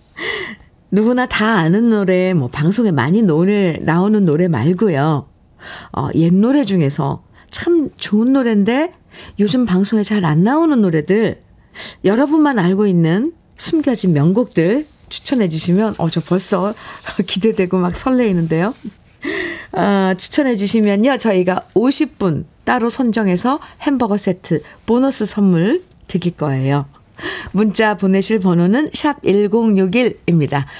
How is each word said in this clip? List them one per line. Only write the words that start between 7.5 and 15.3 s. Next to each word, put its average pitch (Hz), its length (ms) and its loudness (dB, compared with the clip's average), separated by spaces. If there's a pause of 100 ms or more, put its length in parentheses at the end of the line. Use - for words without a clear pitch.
참 339 460 0
좋은 226 360 0
노래인데 240 600 0 (460)
요즘 226 280 0
방송에 202 360 0
잘 202 220 -2
안 156 180 2
나오는 294 380 2
노래들, 180 600 0 (640)
여러분만 277 540 2
알고 190 280 2
있는 185 460 2 (260)
숨겨진 254 560 0
명곡들 190 720 0 (240)
추천해 233 380 -2